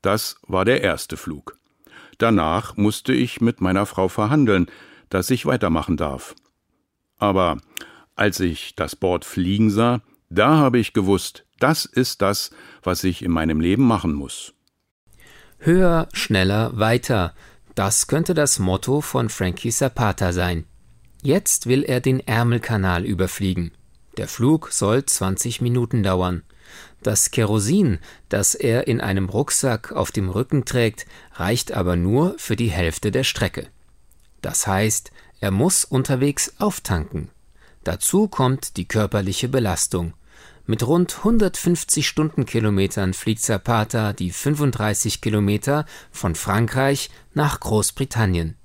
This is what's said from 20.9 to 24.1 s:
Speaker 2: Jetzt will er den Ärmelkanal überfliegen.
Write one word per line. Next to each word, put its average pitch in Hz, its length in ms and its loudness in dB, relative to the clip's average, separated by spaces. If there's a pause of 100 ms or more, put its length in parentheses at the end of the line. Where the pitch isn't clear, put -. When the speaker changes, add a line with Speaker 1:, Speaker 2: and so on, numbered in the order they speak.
Speaker 2:
Jetzt - 440 0
will 135 180 2
er 123 160 0
den 131 180 2
Ärmelkanal 113 840 0
überfliegen. 90 680 -2 (460)